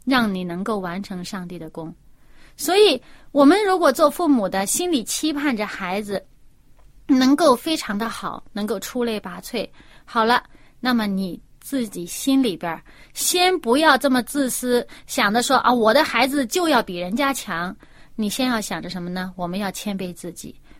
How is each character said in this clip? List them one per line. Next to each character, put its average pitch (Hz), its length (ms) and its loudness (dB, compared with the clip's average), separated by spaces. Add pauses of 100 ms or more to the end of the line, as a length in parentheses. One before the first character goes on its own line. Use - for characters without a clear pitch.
让 240 280 2
你 185 80 -4
能 180 220 -6
够 220 140 -4
完 185 240 -8
成 185 200 -10
上 180 240 -10
帝 175 120 -14
的 160 100 -12
工。 165 260 -12 (600)
所 359 220 0
以， 359 200 6 (340)
我 277 120 6
们 370 220 8
如 370 120 2
果 311 140 4
做 294 160 4
父 339 180 0
母 240 220 2
的， 190 160 -2
心 359 260 -2
里 247 140 0
期 - 260 -4
盼 285 240 0
着 208 120 -2
孩 190 340 -6
子 202 240 -6 (800)
能 262 300 6
够 294 180 6
非 320 220 -2
常 202 220 -6
的 226 100 -4
好， - 340 -10 (100)
能 208 140 -4
够 202 140 -4
出 240 240 -4
类 220 160 -4
拔 180 220 -14
萃。 - 260 -6 (380)
好 220 180 0
了， 240 180 4 (380)
那 247 140 0
么 220 120 0
你 190 320 -4 (220)
自 247 280 -6
己 175 180 -10
心 269 340 0
里 208 160 0
边 170 140 -6
儿， 180 100 -8 (340)
先 359 440 0
不 240 200 2
要 302 200 6
这 285 100 0
么 254 140 2
自 277 260 -2
私， 247 380 -2 (220)
想 208 240 0
着 240 100 2
说 254 140 4 (100)
，“啊， 240 60 6
我 220 200 4
的 285 120 6
孩 240 220 2
子 269 200 0
就 339 220 -2
要 262 120 4
比 185 180 -6
人 180 180 -4
家 277 160 0
强。” 185 420 -6 (420)
你 214 140 -2
先 254 160 -2
要 240 140 -2
想 185 200 -8
着 180 80 -12
什 180 140 -8
么 175 80 -8
呢？ 185 240 -8
我 180 100 -6
们 175 140 -6
要 202 140 -4
谦 202 260 -8
卑 180 160 -8
自 170 180 -12
己， - 220 -16 (260)